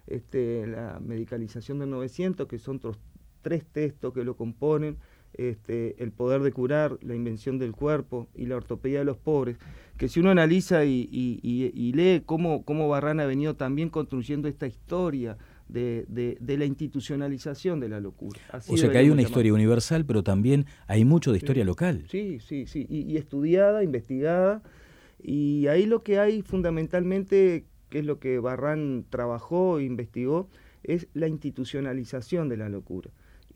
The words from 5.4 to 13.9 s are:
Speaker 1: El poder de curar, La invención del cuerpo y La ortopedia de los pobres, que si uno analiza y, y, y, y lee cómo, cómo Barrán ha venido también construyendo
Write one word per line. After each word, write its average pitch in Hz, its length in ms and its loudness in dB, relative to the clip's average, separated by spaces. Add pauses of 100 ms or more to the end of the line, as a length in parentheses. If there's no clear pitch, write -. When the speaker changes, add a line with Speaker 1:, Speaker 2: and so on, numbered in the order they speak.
Speaker 1:
El 113 80 -6
poder 127 300 0
de 139 100 2
curar, 143 500 -2
La 120 140 -10
invención 120 440 -6
del 123 120 -4
cuerpo 139 640 -4
y 120 100 -8
La 123 120 -6
ortopedia 131 420 -4
de 143 60 0
los 139 120 -2
pobres, 127 400 -2 (400)
que 131 120 -2
si 170 100 0
uno 180 120 6
analiza 170 520 6
y, 131 260 2
y, 123 320 -4
y, 123 320 -2
y 120 200 -2
lee 175 320 4
cómo, 160 400 -2
cómo 151 240 -2
Barrán 147 320 0
ha 147 40 0
venido 143 300 0
también 143 340 -4
construyendo 143 600 -4